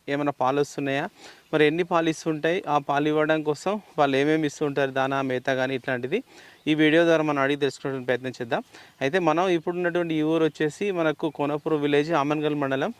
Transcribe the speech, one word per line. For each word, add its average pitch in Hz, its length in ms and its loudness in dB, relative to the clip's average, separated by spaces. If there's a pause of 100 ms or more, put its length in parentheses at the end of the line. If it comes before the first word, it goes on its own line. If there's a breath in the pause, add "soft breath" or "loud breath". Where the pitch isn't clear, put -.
ఏమైనా 143 220 0
పాలు 135 280 0
వస్తున్నాయా, 143 500 -2 (440 loud breath)
మరి 156 120 4
ఎన్ని 165 180 2
పాలు 165 260 0
ఇస్తుంటాయి, 160 580 -2
ఆ 147 100 2
పాలు 143 300 0
ఇవ్వడం 151 360 2
కోసం 185 380 -2 (160)
వాళ్ళు 139 200 4
ఏమేమి 151 300 2
ఇస్తుంటారు, 143 440 -2
దానా, 135 300 -2
మేత 127 260 -4
కానీ 131 280 0
ఇట్లాంటిది 131 480 -4 (440 loud breath)
ఈ 151 80 2
వీడియో 156 300 6
ద్వారా 160 180 4
మనం 147 180 0
అడిగి 143 160 2
తెలుసుకునే 135 420 -4
ప్రయత్నం 127 300 -2
చేద్దాం. 131 340 -4 (380 loud breath)
అయితే 139 180 0
మనం 170 280 2
ఇప్పుడు 175 280 -2
ఉన్నటువంటి 175 400 -2
ఈ 156 60 0
ఊరు 160 220 2
వచ్చేసి 156 480 -2
మనకు 160 380 0
కోనపూర్ 147 460 -2
విలేజ్, 147 360 2
ఆమన్గల్ 151 440 0
మండలం, 143 440 -2